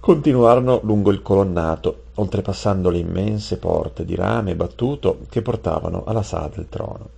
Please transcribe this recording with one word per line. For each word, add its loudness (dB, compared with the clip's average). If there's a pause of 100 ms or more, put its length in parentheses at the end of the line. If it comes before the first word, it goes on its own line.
Continuarono 6
lungo 4
il 0
colonnato, 0 (120)
oltrepassando -2
le 0
immense -2
porte -4
di -6
rame -2
battuto -2 (100)
che -2
portavano -4
alla -2
sala -6
del -12
trono. -12